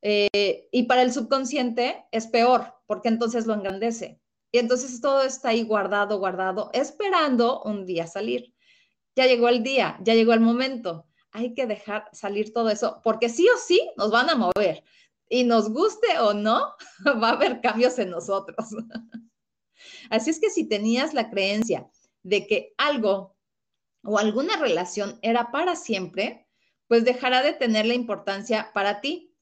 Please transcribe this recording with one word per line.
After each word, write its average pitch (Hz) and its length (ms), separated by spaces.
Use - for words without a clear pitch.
eh, 202 680
y 247 120
para 254 200
el 254 100
subconsciente 254 960
es 226 160
peor, 233 480
porque 214 220
entonces 226 380
lo 226 80
engrandece. 202 680
Y 240 60
entonces 247 420
todo 277 220
está 262 260
ahí 226 160
guardado, 202 540
guardado, 190 540
esperando 285 880
un 202 240
día 165 200
salir. 233 480
Ya 262 100
llegó 240 220
el 240 140
día, 240 400
ya 220 120
llegó 226 180
el 226 80
momento. 226 680
Hay 233 240
que 262 120
dejar 208 460
salir 208 400
todo 226 180
eso, 214 320
porque 226 260
sí 320 200
o 480 100
sí 494 380
nos 202 160
van 254 180
a 320 60
mover. 185 480
Y 254 140
nos 226 280
guste 381 500
o 214 120
no, 220 460
<laughs> - 420
va 226 100
a - 20
haber 262 280
cambios 247 380
en 196 120
nosotros. 190 580
<laughs> - 600
Así 220 200
es 311 80
que 427 120
si - 140
tenías 226 500
la 226 160
creencia 196 580
de 196 240
que - 320
algo 214 580
o 208 140
alguna 233 380
relación 202 680
era 233 280
para 339 240
siempre, 202 720
pues 233 180
dejará 254 380
de 311 120
tener 220 320
la 233 80
importancia 214 800
para 202 260
ti. 320 420